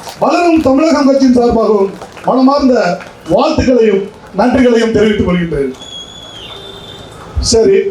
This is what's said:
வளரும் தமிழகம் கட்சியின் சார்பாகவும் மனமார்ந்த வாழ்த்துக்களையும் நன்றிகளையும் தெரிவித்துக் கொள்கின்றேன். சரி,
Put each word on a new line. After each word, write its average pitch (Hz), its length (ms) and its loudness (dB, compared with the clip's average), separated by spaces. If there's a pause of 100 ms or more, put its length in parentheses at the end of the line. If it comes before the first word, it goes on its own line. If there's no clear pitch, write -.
(240)
வளரும் 330 440 2
தமிழகம் 285 420 2
கட்சியின் 262 280 4
சார்பாகவும் 214 540 2 (360)
மனமார்ந்த 262 480 2 (580)
வாழ்த்துக்களையும் 233 720 2 (360)
நன்றிகளையும் 240 560 2
தெரிவித்துக் 208 340 0
கொள்கின்றேன். 160 420 -2 (1800)
சரி, - 260 4 (140)